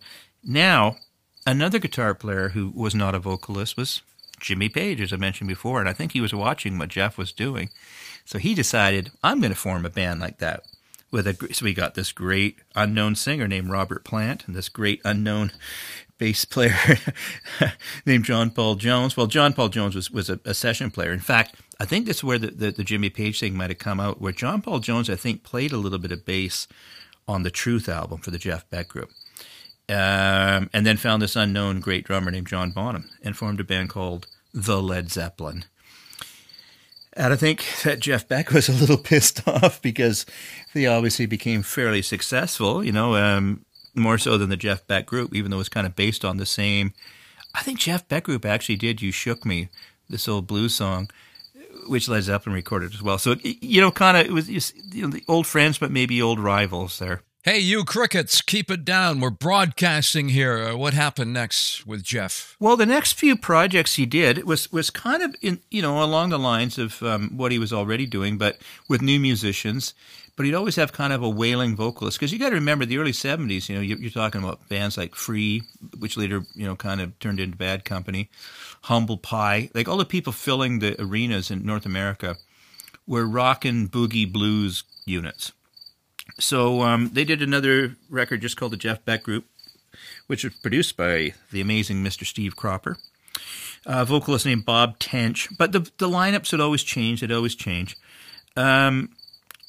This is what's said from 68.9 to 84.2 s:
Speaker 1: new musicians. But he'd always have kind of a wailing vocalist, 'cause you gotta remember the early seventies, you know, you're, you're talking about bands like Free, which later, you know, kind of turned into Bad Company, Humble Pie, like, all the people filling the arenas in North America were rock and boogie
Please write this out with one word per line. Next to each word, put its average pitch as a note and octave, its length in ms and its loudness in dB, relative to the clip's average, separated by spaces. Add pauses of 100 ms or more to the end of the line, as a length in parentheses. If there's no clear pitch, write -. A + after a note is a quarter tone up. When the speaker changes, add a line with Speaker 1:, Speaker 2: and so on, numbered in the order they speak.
Speaker 1:
new C#3 180 4
musicians. A2+ 760 0 (400)
But C#3 100 -2
he'd C#3+ 80 2
always F#3+ 220 0
have D#3 180 0
kind C#3 200 -2
of B2 100 -2
a A2+ 60 0
wailing A#2 460 2
vocalist, G#2+ 440 -4
'cause D3 120 0
you A3+ 60 -4
gotta C4 160 0
remember D3 320 2
the B2+ 140 -2
early D3+ 120 0
seventies, C3 580 -4
you G2+ 60 -4
know, G2 60 -2
you're, G2+ 160 -4
you're A#2 140 -8
talking G#2 320 -4
about - 260 -8
bands G2+ 260 -2
like F2 200 -6
Free, G#2+ 480 -2 (340)
which A2 200 -8
later, G2+ 360 -2
you G#2 140 -8
know, F#2+ 80 -6
kind G2 260 -6
of F#2 160 -8
turned G2 220 -4
into F#2 180 -6
Bad F#2+ 280 -4
Company, F#2+ 440 -6 (540)
Humble A2+ 340 2
Pie, G#2+ 560 -2
like, A#2 140 -2
all F#3 100 0
the F#3+ 80 0
people F3+ 260 -4
filling C3 460 0
the G#2 240 0
arenas G#2 480 -2
in G2+ 160 -6
North G#2+ 220 -4
America F#2+ 500 -4 (720)
were A#2 180 0
rock B2 400 2
and A#2 260 2
boogie A2+ 400 0